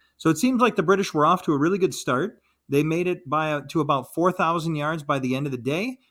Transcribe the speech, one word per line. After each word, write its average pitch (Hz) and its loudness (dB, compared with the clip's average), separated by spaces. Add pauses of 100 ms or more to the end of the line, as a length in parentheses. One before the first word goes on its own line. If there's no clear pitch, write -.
(180)
So 160 2
it 156 2
seems 254 2
like 240 2
the 190 0
British 190 2
were 151 4
off 180 2
to 170 0
a 143 2
really 175 2
good 170 0
start. 151 -4 (280)
They 139 2
made 165 0
it 175 -4
by, 156 0
uh, 147 -2 (100)
to 165 0
about 139 -2
four 175 2
thousand 165 0
yards 151 -4
by 143 -2
the 127 -2
end 143 -4
of 139 -4
the 123 -6
day. 170 -4 (120)